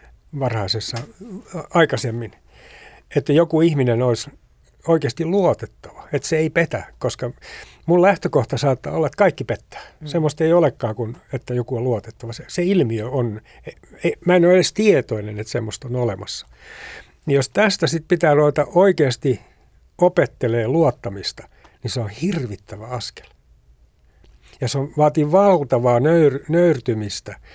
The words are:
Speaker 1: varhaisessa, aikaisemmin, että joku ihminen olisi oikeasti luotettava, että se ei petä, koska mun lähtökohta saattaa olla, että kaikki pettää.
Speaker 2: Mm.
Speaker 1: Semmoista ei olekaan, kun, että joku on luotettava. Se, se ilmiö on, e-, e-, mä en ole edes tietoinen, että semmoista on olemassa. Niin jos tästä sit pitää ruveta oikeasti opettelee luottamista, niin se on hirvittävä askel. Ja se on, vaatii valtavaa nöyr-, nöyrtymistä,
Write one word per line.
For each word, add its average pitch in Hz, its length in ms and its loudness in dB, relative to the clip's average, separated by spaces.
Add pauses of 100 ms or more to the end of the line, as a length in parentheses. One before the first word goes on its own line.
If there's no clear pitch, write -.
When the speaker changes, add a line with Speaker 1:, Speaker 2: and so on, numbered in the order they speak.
(380)
Speaker 1:
varhaisessa, 110 580 -4 (760)
aikaisemmin, 120 600 0 (840)
että 143 160 0
joku 160 280 2
ihminen 131 420 2
olisi 120 280 -2 (580)
oikeasti 160 360 0
luotettava, - 880 -4
että 143 160 -4
se 165 80 -2
ei 156 140 0
petä, 156 340 -2 (140)
koska 123 320 -6 (560)
mun 175 160 4
lähtökohta 143 560 2
saattaa 143 340 -2
olla, 160 140 -2
että - 100 -8
kaikki 185 280 0
pettää. - 360 -10 (200)
Speaker 2:
Mm. 151 60 -16
Speaker 1:
Semmoista 156 380 -2
ei 160 80 2
olekaan, 139 420 0
kun, 110 220 -8 (160)
että 127 220 -8
joku 123 220 -4
on 117 80 -4
luotettava. 117 480 -6
Se, - 160 -16
se - 140 -4
ilmiö 127 480 0
on, 120 300 -4 (260)
e-, - 420 -8
e-, - 180 -6
mä 180 100 6
en 170 80 4
ole 180 100 6
edes 185 180 2
tietoinen, 113 680 0
että 110 120 -10
semmoista 113 380 -8
on 123 80 -6
olemassa. 104 500 -6 (800)
Niin 143 80 0
jos 135 140 2
tästä 202 380 0
sit 156 220 -2
pitää 160 260 2
ruveta 147 400 2
oikeasti 151 680 2 (580)
opettelee 123 680 0
luottamista, 120 800 -2 (340)
niin 117 80 -6
se 127 100 -6
on 110 80 -6
hirvittävä 110 760 -8
askel. - 400 -10 (1300)
Ja 127 80 -4
se 143 100 -4
on, 139 180 -6
vaatii 151 360 2
valtavaa 139 640 4
nöyr-, 147 500 4
nöyrtymistä, 127 880 0 (180)